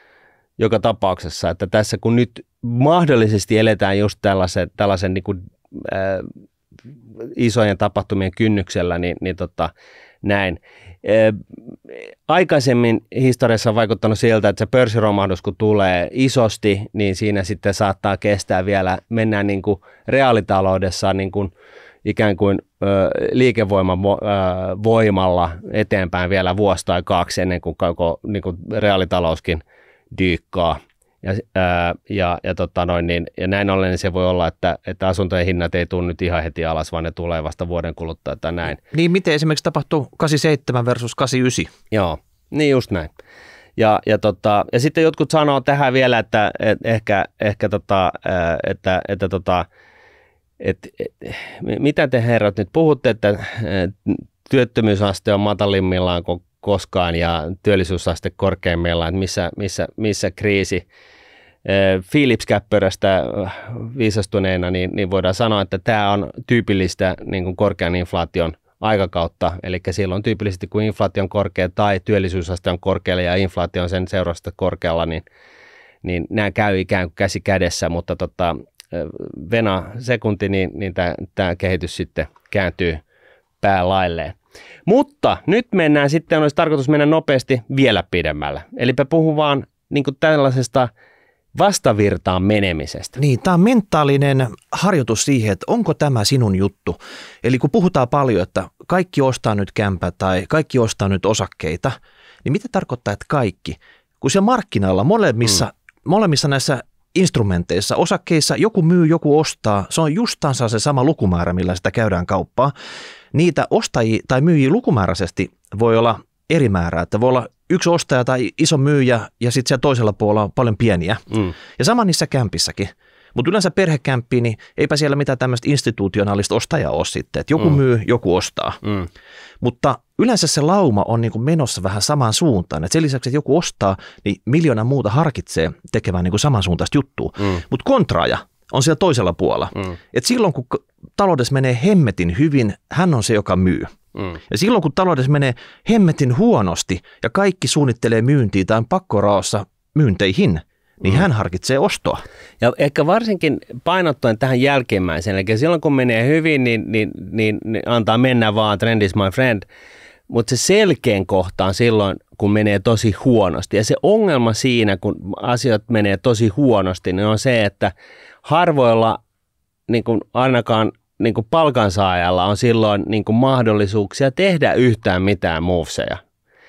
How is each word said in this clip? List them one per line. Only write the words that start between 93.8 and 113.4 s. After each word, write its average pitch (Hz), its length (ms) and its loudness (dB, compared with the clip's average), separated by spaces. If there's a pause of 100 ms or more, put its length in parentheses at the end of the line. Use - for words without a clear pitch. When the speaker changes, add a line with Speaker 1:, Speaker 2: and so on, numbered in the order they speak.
Speaker 2:
harjoitus 139 540 0
siihen, 113 280 2
että - 140 -10
onko 190 260 0
tämä 123 300 0
sinun 113 320 2
juttu. 95 400 -2 (480)
Eli 127 140 2
kun 131 140 -2
puhutaan 175 380 2
paljon, 131 320 2
että 95 260 -4 (200)
kaikki 175 340 0
ostaa 127 340 0
nyt 101 160 -4
kämpä 95 460 -2
tai 92 320 0
kaikki 151 300 0
ostaa 107 300 0
nyt 92 160 -2
osakkeita, 98 680 -4 (520)
niin 120 80 -2
mitä 208 200 -4
tarkoittaa, 135 400 -4
että - 180 -8
kaikki? 123 460 -4 (440)
Kun 135 120 -2
siellä 196 140 2
markkinoilla 101 580 0
molemmissa, 123 640 2
Speaker 1:
Mm. 101 60 -8 (400)
Speaker 2:
molemmissa 175 360 2
näissä 139 320 -2 (360)
instrumenteissa, 98 800 0
osakkeissa, 165 600 0
joku 208 260 2
myy, 170 240 4
joku 156 340 4
ostaa, 104 500 0
se 165 120 -2
on 151 120 0
justansa 147 560 -2
se 110 100 -2
sama 135 240 0
lukumäärä, 90 500 2
millä 90 220 -2
sitä 95 160 -4
käydään 98 340 0
kauppaa. 104 460 -2 (600)
Niitä 151 360 2